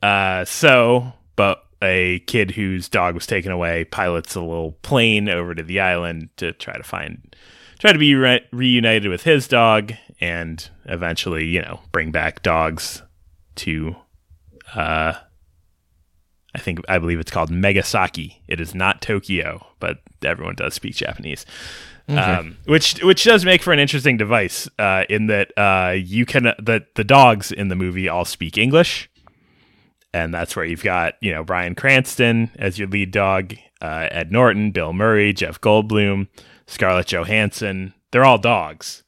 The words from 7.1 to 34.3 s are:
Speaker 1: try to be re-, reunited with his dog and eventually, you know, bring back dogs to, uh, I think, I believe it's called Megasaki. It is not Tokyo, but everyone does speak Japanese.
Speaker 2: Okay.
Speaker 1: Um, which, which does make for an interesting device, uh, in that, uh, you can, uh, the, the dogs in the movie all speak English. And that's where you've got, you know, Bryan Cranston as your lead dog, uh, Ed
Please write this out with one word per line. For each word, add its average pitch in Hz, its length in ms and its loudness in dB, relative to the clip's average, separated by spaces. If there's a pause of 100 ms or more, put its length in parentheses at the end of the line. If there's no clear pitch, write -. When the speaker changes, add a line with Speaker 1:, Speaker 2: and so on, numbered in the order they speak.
Speaker 1:
try 208 140 6
to 156 60 4
be 143 160 6
re-, 127 360 2
reunited 117 600 2
with 87 120 -6
his 151 240 2
dog 110 460 4 (280)
and 85 480 -8 (160)
eventually, 82 600 -4
you 85 160 -2
know, 85 180 -12 (120)
bring 80 200 -4
back 78 300 -4
dogs 80 600 -2 (540)
to, 80 400 -6 (760)
uh, 80 400 -2 (1400)
I - 60 -10
think, 85 280 -8
I 92 120 0
believe 85 200 -2
it's 80 120 -10
called 82 200 -2
Megasaki. 92 840 -2 (100)
It 82 140 -6
is 80 120 -12
not 92 280 -2
Tokyo, 92 640 -6 (140)
but 87 180 -6 (260)
everyone 87 320 -4
does - 180 -6
speak - 220 -10
Japanese. - 500 -10 (640)
Speaker 2:
Okay. 143 100 0
Speaker 1:
Um, 90 460 -2
which, - 380 2
which 185 220 4
does 214 180 6
make 180 180 4
for 180 120 2
an 147 60 4
interesting 139 360 2
device, 107 540 -2 (100)
uh, 95 300 2
in 107 180 0
that, 101 300 0
uh, 95 380 2
you 95 300 0
can, 127 220 2
uh, 110 120 0
the, 110 260 0 (100)
the 113 80 -2
dogs 120 480 6
in 101 160 -4
the 92 80 -2
movie 92 320 -2
all 87 180 -2
speak - 320 -8
English. 139 520 2 (1040)
And 82 200 -4
that's 85 220 -6
where 87 80 -4
you've 82 200 -6
got, 90 360 -2
you 101 140 -4
know, 80 100 -6
Bryan 90 320 -4
Cranston 120 800 2
as 95 220 -4
your 101 80 -4
lead 95 240 -2
dog, 95 440 0 (260)
uh, 80 300 -6
Ed 82 200 -6